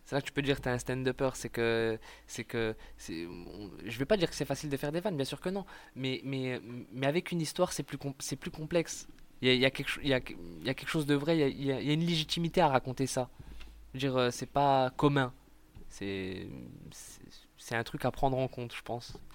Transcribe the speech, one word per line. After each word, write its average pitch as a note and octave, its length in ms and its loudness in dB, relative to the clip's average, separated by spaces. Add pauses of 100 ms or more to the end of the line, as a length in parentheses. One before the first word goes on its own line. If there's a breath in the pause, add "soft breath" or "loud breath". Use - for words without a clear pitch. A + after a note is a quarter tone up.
C'est - 120 -4
là C#3 60 2
que - 40 -6
tu - 80 -10
peux C#3+ 80 2
dire C#3 160 4
que - 60 -8
t'es C3 60 0
un B2 80 2
stand-upper, C3 580 0
c'est - 120 -6
que... A2+ 500 2 (300 loud breath)
c'est - 160 -6
que, A2 320 -2 (220 loud breath)
c'est, E2+ 280 -8
on, F2 460 -12 (140)
je A2+ 120 -6
vais C3+ 80 -2
pas G#3+ 120 6
dire E3 120 2
que - 60 -10
c'est D3 80 -2
facile C#3+ 260 -2
de C#3 60 -2
faire D3 160 -2
des E3 80 -2
vannes, F#3 160 -2
bien C3+ 80 0
sûr C#3 160 -4
que - 100 -6
non. F#3+ 160 -2 (300 loud breath)
Mais, C3 300 -2
mais, C3 340 -2 (320)
mais C3 160 0
avec E3 240 0
une F3 80 0
histoire, F3 320 0
c'est D3 120 -2
plus C#3 140 -8
com-, C#3 220 -6
c'est - 160 -6
plus - 160 -8
complexe. D#3+ 560 -2 (340)
Il B2 60 4
y B2+ 40 10
a, - 20 8
il B2 80 4
y C3 40 8
a C3+ 60 6
quelque - 200 -4
cho-, - 120 -6
il C#3 60 2
y C3 40 6
a, B2+ 60 4 (400)
il D#3 80 -10
y - 20 2
a C3 40 2
quelque - 160 -8
chose D#3 160 0
de C#3+ 100 4
vrai, D#3 220 4
il - 20 4
y D3 40 6
a, C#3 40 6
il C3+ 160 -2
y C3+ 80 2
a, C3 80 0
il A#2 80 -2
y - 20 4
a D3+ 40 4
une E3 120 4
légitimité E3+ 540 2
à E3 80 8
raconter C3 400 2
ça. B2+ 220 0 (640 loud breath)
Je C3 60 -6
veux - 0 -
dire, C3 180 2
euh, B2 120 6
c'est - 220 -4
pas C3+ 460 6
commun. C#3+ 340 4 (600)
C'est, F#2+ 560 -4 (440)
c'est, - 300 -18 (360)
c'est - 180 -6
un A2+ 80 2
truc - 220 -4
à A#2+ 60 2
prendre C3 260 2
en C3 100 2
compte, A#2+ 280 -8
je - 80 -10
pense. - 340 -8 (180)